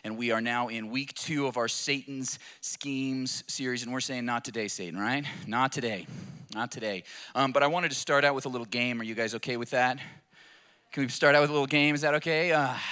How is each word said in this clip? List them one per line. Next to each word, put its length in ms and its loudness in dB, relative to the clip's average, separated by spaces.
And 160 -6
we 100 0
are 120 2
now 260 0
in 240 -6
week 220 -4
two 340 -2
of 100 -2
our 120 2
Satan's 680 -4
Schemes 880 -4
series, 340 -4
and 100 -8
we're 100 -2
saying, 240 -4
"Not 200 -2
today, 220 -4
Satan," 320 -6
right? 260 0
Not 240 2
today. 340 -4
Not 160 -4
today. 360 -6
Um, 200 2
but 100 6
I 40 6
wanted 240 2
to 60 -4
start 280 4
out 100 6
with 100 -4
a 40 -4
little 160 -4
game. 340 -2
Are 60 -6
you 100 -6
guys 200 0
okay 200 -4
with 140 -4
that? 280 2
Can 120 -2
we 60 0
start 240 6
out 60 10
with 100 6
a 40 -2
little 140 2
game? 280 4
Is 60 -2
that 140 4
okay? 360 2
Uh, 220 2